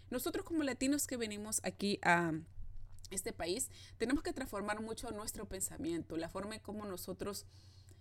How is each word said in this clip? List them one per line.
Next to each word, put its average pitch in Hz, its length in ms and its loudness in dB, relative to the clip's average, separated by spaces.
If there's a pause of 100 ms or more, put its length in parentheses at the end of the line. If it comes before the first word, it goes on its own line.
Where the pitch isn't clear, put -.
Nosotros 320 360 -2
como 320 180 2
latinos 269 440 4
que 254 100 -2
venimos 214 460 0
aquí 202 400 2
a 170 300 8 (760)
este 202 240 -2
país, 175 360 0 (280)
tenemos 277 260 4
que 349 100 0
transformar 214 480 0
mucho 220 300 -4
nuestro 214 360 -4
pensamiento, 165 680 -2
la 165 120 -2
forma 202 260 -4
en 220 60 -8
cómo 214 240 -6
nosotros 190 600 -4 (560)